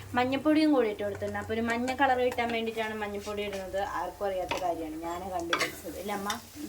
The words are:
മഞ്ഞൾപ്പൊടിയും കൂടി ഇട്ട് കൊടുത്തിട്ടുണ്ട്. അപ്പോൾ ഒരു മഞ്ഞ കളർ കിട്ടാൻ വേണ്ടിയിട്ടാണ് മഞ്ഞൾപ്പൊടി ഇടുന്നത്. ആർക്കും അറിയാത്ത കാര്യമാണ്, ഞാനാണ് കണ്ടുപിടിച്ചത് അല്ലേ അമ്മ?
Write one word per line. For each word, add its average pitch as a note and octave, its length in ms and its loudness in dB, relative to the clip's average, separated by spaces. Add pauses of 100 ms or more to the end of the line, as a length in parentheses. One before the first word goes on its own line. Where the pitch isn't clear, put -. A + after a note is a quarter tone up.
(140)
മഞ്ഞൾപ്പൊടിയും C#4 600 4
കൂടി A#3 160 6
ഇട്ട് G3+ 140 -4
കൊടുത്തിട്ടുണ്ട്. G3+ 360 -2
അപ്പോൾ G#3 140 -4
ഒരു A3+ 80 0
മഞ്ഞ B3 340 0
കളർ C4 240 6
കിട്ടാൻ B3 320 2
വേണ്ടിയിട്ടാണ് A3+ 420 -2
മഞ്ഞൾപ്പൊടി G#3 480 -4
ഇടുന്നത്. F#3+ 360 -4
ആർക്കും F3+ 480 -2
അറിയാത്ത F#3 380 0
കാര്യമാണ്, E3 320 -2
ഞാനാണ് E3+ 360 -6
കണ്ടുപിടിച്ചത് E3+ 680 -4
അല്ലേ G3+ 160 -4
അമ്മ? G3+ 240 -4 (300)